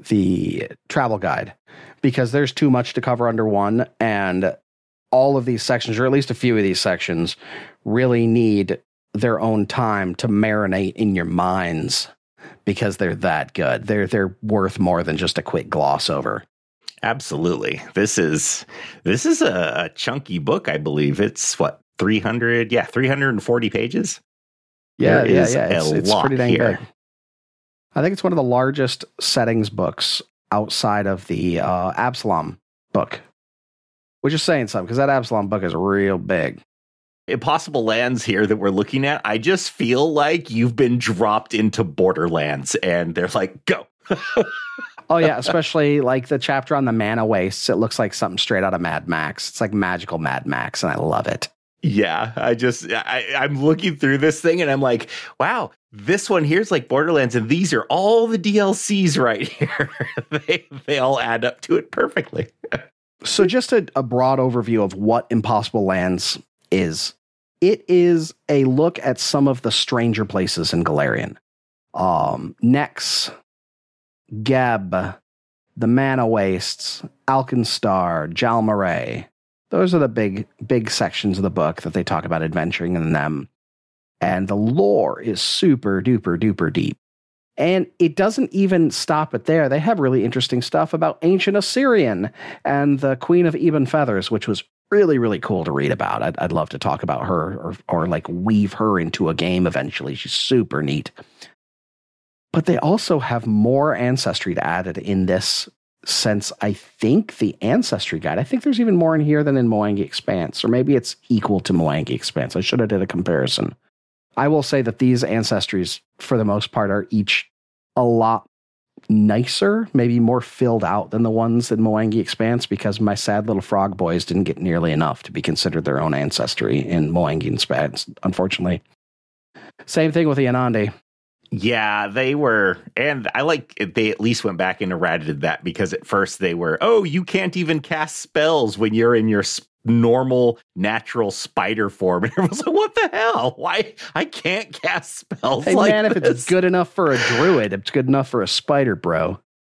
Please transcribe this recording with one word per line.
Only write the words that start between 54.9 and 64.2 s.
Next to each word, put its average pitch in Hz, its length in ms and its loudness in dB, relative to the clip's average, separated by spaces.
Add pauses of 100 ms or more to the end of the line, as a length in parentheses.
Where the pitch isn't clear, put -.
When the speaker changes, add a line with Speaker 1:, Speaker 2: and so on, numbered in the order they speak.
Speaker 2:
"Wow, 196 340 -2 (200)
this 117 380 -2
one 180 120 4
here's 170 280 0
like 147 180 0
Borderlands, 139 460 2
and 110 160 0
these 165 240 2
are 113 160 2
all 208 360 4
the 226 120 -2
D 202 200 2
L 196 140 4
Cs 185 460 0
right 123 300 0
<laughs> - 0 -
here." - 420 -4 (400)
They, 156 360 -4 (200)
they 143 120 0
all 131 220 2
add 117 240 -2
up 123 180 -4
to - 140 0
it - 140 -4
perfectly. - 580 -4 (240)
<laughs> 143 60 -4 (460)
Speaker 1:
So - 220 2
just 240 260 0
a, 208 140 2 (100)
a 135 60 0
broad 127 360 2